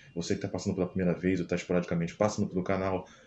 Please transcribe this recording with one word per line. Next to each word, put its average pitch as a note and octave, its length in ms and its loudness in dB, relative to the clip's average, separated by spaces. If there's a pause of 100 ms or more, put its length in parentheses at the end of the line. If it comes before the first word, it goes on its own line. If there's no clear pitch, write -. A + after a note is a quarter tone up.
(160)
Você F2 200 -2
que - 60 -4
tá G2+ 60 -2
passando F#2 280 -2
pela F2+ 120 2
primeira F2+ 300 2
vez F#2 220 2
ou F2 80 -2
tá F2 80 0
esporadicamente F2 600 0
passando G#2 320 2
pelo F2+ 160 -2
canal, F#2+ 440 0 (200)